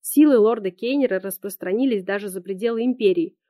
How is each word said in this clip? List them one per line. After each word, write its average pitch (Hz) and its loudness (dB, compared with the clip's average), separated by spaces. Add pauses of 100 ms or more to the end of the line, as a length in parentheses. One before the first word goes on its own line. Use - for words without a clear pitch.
Силы 285 4
лорда 214 2
Кейнера 233 -2
распространились 196 -4
даже 196 -6
за 190 -10
пределы 220 -4
империи. 208 0 (140)